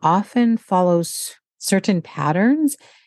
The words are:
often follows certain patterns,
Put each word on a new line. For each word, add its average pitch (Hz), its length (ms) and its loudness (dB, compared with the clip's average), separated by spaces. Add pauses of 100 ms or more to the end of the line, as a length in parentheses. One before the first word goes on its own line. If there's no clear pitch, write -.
often 220 560 0
follows 180 800 -2 (220)
certain 190 440 0
patterns, 226 760 0 (300)